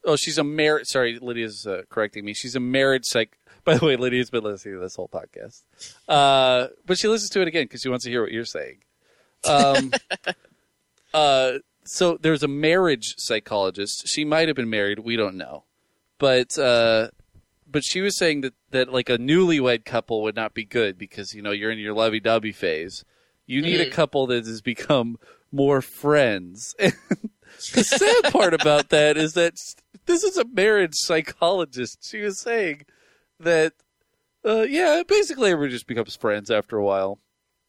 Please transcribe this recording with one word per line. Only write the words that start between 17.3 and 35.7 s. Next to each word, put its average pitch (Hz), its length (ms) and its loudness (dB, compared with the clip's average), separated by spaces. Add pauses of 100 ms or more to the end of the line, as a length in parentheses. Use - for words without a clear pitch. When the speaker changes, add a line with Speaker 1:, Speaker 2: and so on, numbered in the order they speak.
Speaker 1:
but 143 140 -2
she - 160 -4
was 196 180 -2
saying 156 240 2
that, 131 120 -6 (180)
that, 127 220 0
like, 127 160 -2
a 120 80 2
newlywed 139 680 2
couple 113 400 -4
would 107 140 -4
not 110 160 -6
be 113 100 -8
good 101 340 -2
because, 98 360 -14
you 107 80 -16
know, 104 100 -6
you're 104 200 -4
in 110 80 -8
your 107 140 -8
lovey-dovey 110 600 0
phase. 85 500 -6 (420)
You 131 160 -2
need 175 200 0
a 156 40 2
Speaker 2:
Mm-hmm. 131 80 -10
Speaker 1:
couple 143 340 0
that 120 180 -2
has 113 160 -10
become 117 560 -2 (340)
more 139 300 2
friends. 113 1000 0
<laughs> 202 60 2
And - 80 4 (800)
the 240 120 4
sad 403 480 4
part 185 200 4
about 147 360 2
that 151 280 6
is 156 160 0
that 170 200 2
s-, - 220 -16 (300)
this 349 180 2
is 381 140 0
a 285 80 0
marriage 202 500 2
psychologist. 160 1120 -2
She 220 120 -12
was 202 180 -6
saying 185 480 -4 (540)
that, 160 340 2 (720)
uh, 220 240 2
yeah, 320 380 2
basically 294 440 2
everyone 143 200 0